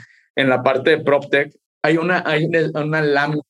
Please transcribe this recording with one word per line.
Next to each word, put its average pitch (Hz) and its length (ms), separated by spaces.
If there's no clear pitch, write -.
En 135 140
la 127 120
parte 135 300
de 147 80
PropTech, 139 520
hay 160 140
una, 175 280
hay 156 200
una, 160 340
una 156 220
lámina 147 480